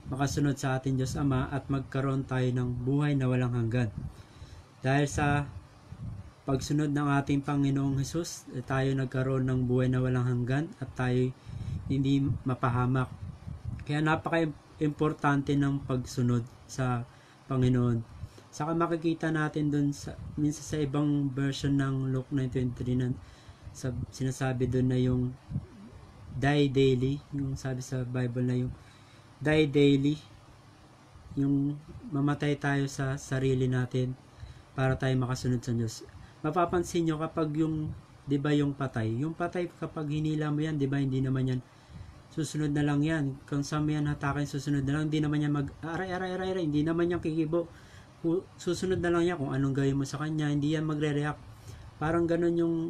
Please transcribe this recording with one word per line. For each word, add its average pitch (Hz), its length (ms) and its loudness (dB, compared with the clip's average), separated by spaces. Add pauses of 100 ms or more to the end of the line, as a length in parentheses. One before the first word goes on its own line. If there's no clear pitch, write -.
makasunod 139 480 0
sa 131 220 -2
ating 135 180 0
Diyos 127 160 0
Ama 139 400 2
at 135 160 -4
magkaroon 135 560 -2
tayo 127 220 0
ng 123 360 -2
buhay 143 300 2
na 131 160 2
walang 123 240 2
hanggan. 117 400 0 (880)
Dahil 139 240 2
sa 143 400 0 (1040)
pagsunod 143 480 0
ng 147 240 2
ating 139 240 2
Panginoong 139 560 2
Hesus, - 560 -4
eh, 123 80 -6
tayo 135 320 0
nagkaroon 131 480 0
ng 127 240 2
buhay 127 240 4
na 127 80 2
walang 127 240 2
hanggan 127 560 0
at 131 160 -8
tayo 127 320 2 (640)
hindi 139 320 4 (240)
mapahamak. 127 640 0 (720)
Kaya 147 160 -2
napaka-importante 151 1600 0
ng 139 240 2
pagsunod 123 640 0 (160)
sa 123 400 -4 (480)
Panginoon. 123 480 4 (480)
Saka 151 240 -4
makikita 165 560 0
natin 151 400 0
dun 143 240 2
sa, - 240 -8 (240)
minsan 147 240 0
sa 156 160 -4
ibang 143 560 2
version 139 400 0
ng 135 400 0
Luke 131 160 -4
nine 131 160 0
twenty-three 123 480 -2
na 127 160 0 (640)
sa, 131 160 -4 (240)
sinasabi 131 560 -2
dun 127 160 2
na 127 80 2
yung 127 400 2 (960)
die 139 400 4
daily, 135 480 4 (160)
yung 135 240 -4
sabi 127 240 -6
sa 127 240 -4
Bible 123 400 -2
na 123 80 0
yung 127 160 0 (720)
die 156 240 6
daily, 143 480 6 (1200)
yung 139 400 2 (320)
mamatay 147 480 0
tayo 139 320 0
sa 135 320 -4
sarili 131 480 0
natin 127 480 0 (640)
para 131 160 2
tayo 131 240 0
makasunod 127 400 0
sa 120 160 -2
Diyos. 117 320 -4 (380)
Mapapansin 170 640 2
nyo 156 80 0
kapag 156 400 -2
yung, 156 320 0 (400)
di 143 80 2
ba 147 160 2
yung 143 240 2
patay, 113 400 -2
yung 156 160 -2
patay 170 360 -4 (120)
kapag 156 320 -4
hinila 151 400 0
mo 147 80 0
yan, 156 160 -2
di 139 80 2
ba, 139 160 0
hindi 131 160 0
naman 131 320 2
yan, 127 120 0 (680)
susunod 151 400 -2
na 147 160 2
lang 143 160 2
yan. 147 480 0
Kung 143 160 0
saan 151 240 0
mo 151 80 0
yan 147 80 0
hatakin, 147 400 0
susunod 143 400 -2
na 139 100 2
lang. 156 140 0
Hindi 156 160 2
naman 151 160 0
yan 147 120 2
mag, 139 140 0 (140)
aray, 170 320 -4
aray, 185 240 -4
aray, 190 160 -2
aray. 185 160 0
Hindi 147 160 2
naman 170 240 2
yan 175 80 0
kikibo. 165 480 0 (560)
Hu-, 170 240 0 (160)
susunod 180 400 0
na 175 80 2
lang 170 160 4
yan 175 160 0
kung 135 80 -2
anong 135 240 2
gawin 139 240 2
mo 139 80 0
sa 143 160 -8
kanya. 151 320 0
Hindi 147 240 2
yan 156 80 -2
magre-react. 151 560 0 (560)
Parang 170 320 2
ganun 170 240 4
yung, 170 220 2 (140)